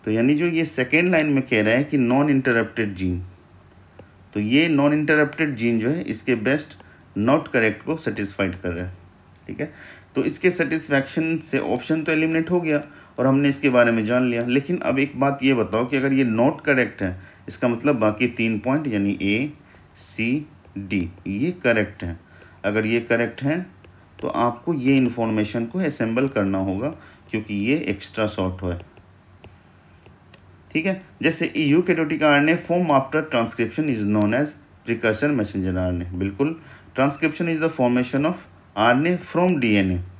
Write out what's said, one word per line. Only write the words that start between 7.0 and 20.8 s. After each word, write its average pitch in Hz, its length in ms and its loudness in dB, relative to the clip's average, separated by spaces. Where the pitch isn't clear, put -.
नॉट 143 300 2
करेक्ट 113 340 0
को 156 140 -4
सेटिस्फाइड 95 640 -4
कर 90 100 -4
रहा 87 160 -6
है, 92 80 -12
ठीक - 140 -10
है? 156 120 -6
तो 135 100 0
इसके 151 260 0
सेटिस्फैक्शन 160 880 -2
से - 200 -4
ऑप्शन 156 440 -2
तो 156 100 -2
एलिमिनेट 160 380 0
हो 180 100 2
गया 151 220 0
और 127 80 2
हमने 139 220 4
इसके 139 200 0
बारे 120 240 6
में 113 120 0
जान 123 220 2
लिया। 120 160 0
लेकिन 135 360 0
अब - 200 0
एक 143 220 -2
बात 139 220 0
ये 135 120 4
बताओ 110 320 0
कि 139 100 -4
अगर 135 160 0
ये 135 120 4
नॉट 120 360 2
करेक्ट 127 420 0
है, 92 180 -4
इसका - 200 -4
मतलब 127 280 0
बाकी 107 300 0
तीन 113 320 -2
पॉइंट 135 280 -2
यानी 101 360 -2
ए, 113 300 0
सी, 131 500 -4
डी 92 320 -4